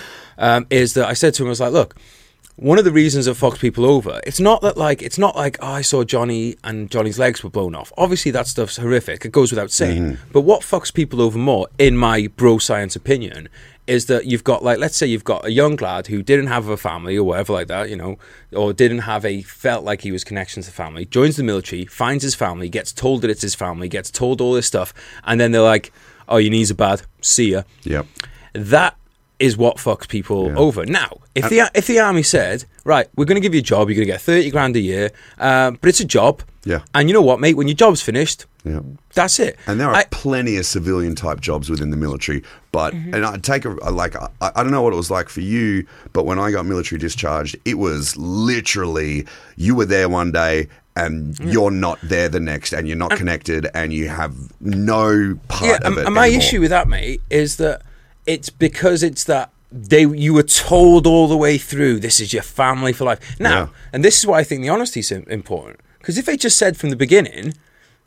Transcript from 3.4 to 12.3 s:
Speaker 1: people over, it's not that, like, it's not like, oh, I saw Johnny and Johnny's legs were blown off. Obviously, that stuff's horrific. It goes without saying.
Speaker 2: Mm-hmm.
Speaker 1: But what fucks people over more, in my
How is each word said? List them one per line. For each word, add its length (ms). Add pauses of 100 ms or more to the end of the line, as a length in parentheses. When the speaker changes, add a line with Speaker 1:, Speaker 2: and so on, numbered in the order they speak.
Speaker 1:
people 260
over, 400
it's 140
not 220
that, 160
like, 240
it's 160
not 180
like, 260
oh, 60
I 140
saw 240
Johnny 580
and 280
Johnny's 280
legs 240
were 60
blown 260
off. 220
Obviously, 340
that 160
stuff's 300
horrific. 480
It 60
goes 200
without 200
saying. 320
Speaker 2:
Mm-hmm. 300
Speaker 1:
But 80
what 200
fucks 320
people 280
over 160
more, 300 (100)
in 200
my 380